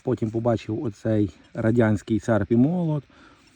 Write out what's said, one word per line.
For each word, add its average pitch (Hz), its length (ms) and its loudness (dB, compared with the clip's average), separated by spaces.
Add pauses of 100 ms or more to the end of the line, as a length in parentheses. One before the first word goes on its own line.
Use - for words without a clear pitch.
потім 113 280 -4
побачив 113 520 -2
оцей 107 460 -2 (240)
радянський 110 680 2
царп 104 320 -2
і 117 40 4
молот, 151 480 0 (520)